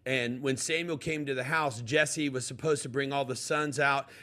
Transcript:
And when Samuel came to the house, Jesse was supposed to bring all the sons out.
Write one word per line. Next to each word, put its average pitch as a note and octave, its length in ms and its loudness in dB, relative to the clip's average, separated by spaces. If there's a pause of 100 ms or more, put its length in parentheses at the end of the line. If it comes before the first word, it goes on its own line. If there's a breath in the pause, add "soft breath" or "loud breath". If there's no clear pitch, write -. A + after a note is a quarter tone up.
And B2+ 360 0
when C3+ 160 0
Samuel D#3+ 420 -2
came D3+ 280 -4
to C#3 80 -2
the B2+ 100 -2
house, C#3+ 360 0
Jesse D3 480 2
was B2+ 180 -4
supposed D3 360 0
to D3 60 -8
bring C3+ 240 -2
all C#3 120 2
the B2 100 -4
sons D3 460 0
out. C#3 280 4 (140 loud breath)